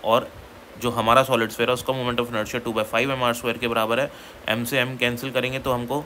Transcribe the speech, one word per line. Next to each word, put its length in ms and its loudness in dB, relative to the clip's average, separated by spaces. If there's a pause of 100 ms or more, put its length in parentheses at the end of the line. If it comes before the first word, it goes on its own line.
और 260 4 (520)
जो 80 2
हमारा 340 6
solid 260 2
sphere 200 0
है 40 4
उसका 200 -2
moment 320 0
of 80 -8
inertia 320 -2
two 120 -2
by 80 0
five 260 0
एम 120 0
आर 100 4
स्क्वायर 240 -2
के 100 -2
बराबर 320 2
है। 120 0 (380)
M 160 0
से 180 2
M 160 -4
cancel 320 -2
करेंगे 280 -2
तो 120 -2
हमको 340 -2